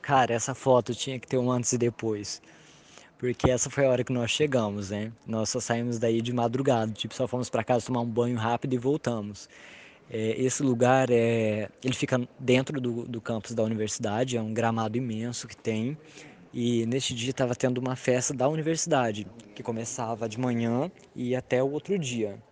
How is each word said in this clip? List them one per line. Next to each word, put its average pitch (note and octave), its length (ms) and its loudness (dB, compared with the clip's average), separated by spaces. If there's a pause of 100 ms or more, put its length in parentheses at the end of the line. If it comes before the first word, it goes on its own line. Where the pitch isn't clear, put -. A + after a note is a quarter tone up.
(120)
Cara, A#2+ 220 6
essa A#2 200 -2
foto B2 400 4
tinha C3 240 -6
que - 80 -12
ter C3+ 120 -2
um B2 120 2
antes B2 220 0
e B2+ 60 0
depois. A2 640 -2 (760)
Porque B2 320 2
essa B2+ 200 2
foi C#3 160 2
a C3 40 6
hora B2 140 4
que - 80 -4
nós A#2+ 180 0
chegamos, G#2+ 600 0
né? G#2 200 -4 (160)
Nós A2 220 -2
só B2 140 -2
saímos A#2+ 380 -2
daí A#2 220 2
de A#2+ 120 -2
madrugada, A#2+ 580 2
tipo, - 240 -8
só B2+ 140 -2
fomos B2+ 200 -4
pra A2+ 140 -2
casa B2 220 0
tomar B2+ 160 -2
um A#2+ 80 -2
banho A#2+ 280 0
rápido A#2+ 360 -2
e B2+ 40 0
voltamos. A#2 720 -2 (600)
É, A2 220 -2
esse B2+ 320 0
lugar B2+ 460 4
é, A2+ 600 2 (120)
ele B2+ 120 -2
fica - 260 0 (180)
dentro C3 440 2
do, A#2+ 260 -4
do A#2+ 140 -6
campus A2+ 320 -6
da A2+ 100 2
universidade, A2 720 -2
é A2+ 60 0
um A2 120 -4
gramado A2+ 440 0
imenso A#2 500 -6
que A2 80 -16
tem. A#2 420 -2 (560)
E A#2+ 340 2
neste C3 280 -2
dia A#2+ 160 -4
tava B2 240 0
tendo B2+ 220 0
uma B2+ 180 -2
festa B2+ 380 0
da B2+ 160 2
universidade, D3+ 760 0 (300)
que - 80 -14
começava A2+ 640 -4
de G#2+ 100 -6
manhã B2 540 0 (240)
e B2 140 -4
ia B2+ 100 0
até B2+ 240 2
o C#3 80 0
outro E3 260 -2
dia. A#2 400 -4 (140)